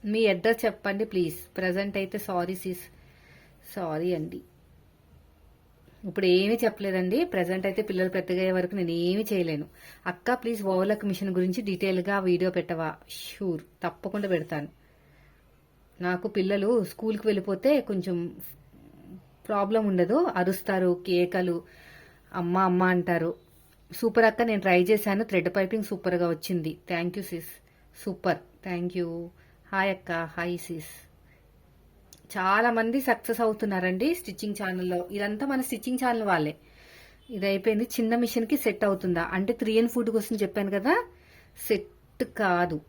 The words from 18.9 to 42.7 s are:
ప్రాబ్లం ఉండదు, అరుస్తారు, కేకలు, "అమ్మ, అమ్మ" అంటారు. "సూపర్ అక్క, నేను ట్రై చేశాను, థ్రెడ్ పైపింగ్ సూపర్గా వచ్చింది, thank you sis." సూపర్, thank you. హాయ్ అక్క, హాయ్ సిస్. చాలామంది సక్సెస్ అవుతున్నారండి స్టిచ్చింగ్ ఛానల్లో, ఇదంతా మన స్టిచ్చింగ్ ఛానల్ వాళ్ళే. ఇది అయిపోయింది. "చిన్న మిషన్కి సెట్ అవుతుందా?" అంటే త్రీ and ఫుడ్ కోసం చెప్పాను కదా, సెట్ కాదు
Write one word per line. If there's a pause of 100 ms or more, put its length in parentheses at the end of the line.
ప్రాబ్లం
ఉండదు, (180)
అరుస్తారు, (100)
కేకలు, (760)
"అమ్మ,
అమ్మ"
అంటారు. (600)
"సూపర్
అక్క,
నేను
ట్రై
చేశాను,
థ్రెడ్
పైపింగ్
సూపర్గా
వచ్చింది,
thank
you
sis." (500)
సూపర్, (220)
thank
you. (580)
హాయ్
అక్క, (200)
హాయ్
సిస్. (1400)
చాలామంది
సక్సెస్
అవుతున్నారండి
స్టిచ్చింగ్
ఛానల్లో, (120)
ఇదంతా
మన
స్టిచ్చింగ్
ఛానల్
వాళ్ళే. (760)
ఇది
అయిపోయింది.
"చిన్న
మిషన్కి
సెట్
అవుతుందా?"
అంటే
త్రీ
and
ఫుడ్
కోసం
చెప్పాను
కదా, (640)
సెట్ (480)
కాదు (120)